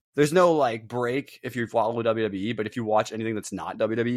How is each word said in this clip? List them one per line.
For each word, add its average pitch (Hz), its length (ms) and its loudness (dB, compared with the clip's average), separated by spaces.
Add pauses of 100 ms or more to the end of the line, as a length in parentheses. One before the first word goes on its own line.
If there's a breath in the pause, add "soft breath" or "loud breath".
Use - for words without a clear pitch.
(160)
there's 147 180 4
no, 175 200 6
like, 117 340 0
break 123 560 -4
if 123 120 -8
you 117 120 -2
follow 117 340 0
W 113 240 0
W 98 240 -4
E, 123 40 -4
but 110 120 -4
if 104 100 -10
you 120 80 -4
watch 107 300 2
anything 110 220 -4
that's 101 180 -8
not 90 240 -8
W 110 180 0
W 120 220 0